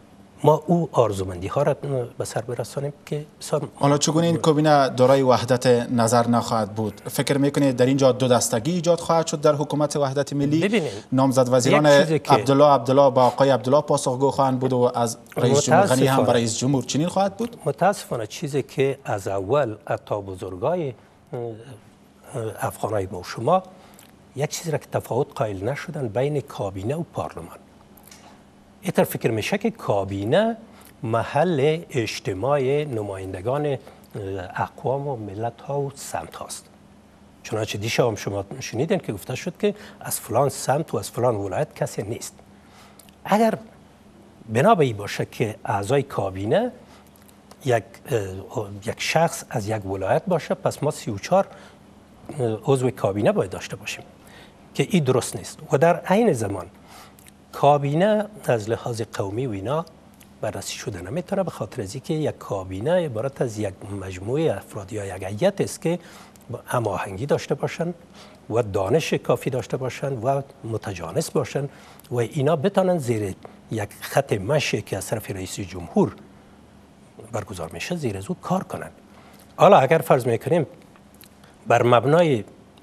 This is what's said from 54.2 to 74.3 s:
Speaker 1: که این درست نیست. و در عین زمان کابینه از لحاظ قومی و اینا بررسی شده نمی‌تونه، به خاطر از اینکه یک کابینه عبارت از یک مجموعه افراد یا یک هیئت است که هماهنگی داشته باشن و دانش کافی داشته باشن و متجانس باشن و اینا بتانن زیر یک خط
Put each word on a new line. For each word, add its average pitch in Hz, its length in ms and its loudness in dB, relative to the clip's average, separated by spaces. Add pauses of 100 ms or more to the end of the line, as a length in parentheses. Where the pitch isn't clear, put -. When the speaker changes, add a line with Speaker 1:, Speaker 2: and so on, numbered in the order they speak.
Speaker 1:
که - 160 0
این 170 140 4
درست 120 320 0
نیست. - 240 -14 (120)
و 147 60 4
در 165 180 6
عین 196 380 2
زمان 98 320 -4 (840)
کابینه 147 720 4 (200)
از 113 240 0
لحاظ 113 320 -4
قومی 110 440 -4
و 120 60 -6
اینا 123 340 -4 (560)
بررسی 101 360 -8
شده 101 240 -10
نمی‌تونه، 170 420 -4
به 165 80 -4
خاطر - 300 -8
از 92 140 -10
اینکه 131 180 -8
یک 147 240 -2
کابینه 95 540 -6
عبارت 139 500 -2
از 113 160 -4
یک 101 160 -4 (280)
مجموعه 101 560 -4
افراد 101 360 -12
یا 98 240 -8
یک 95 60 -12
هیئت 107 380 -2
است - 200 -4
که 170 180 -2 (680)
هماهنگی 101 600 -4
داشته - 300 -2
باشن 165 380 -4 (560)
و 113 140 0
دانش 104 500 0
کافی 139 360 -2
داشته 127 280 -4
باشن 131 360 -6
و 135 280 0 (220)
متجانس 104 680 -6
باشن 139 380 -2 (420)
و 123 60 -4
اینا 131 380 0
بتانن 185 420 2
زیر 110 380 -2 (360)
یک 107 180 -4 (120)
خط - 320 -2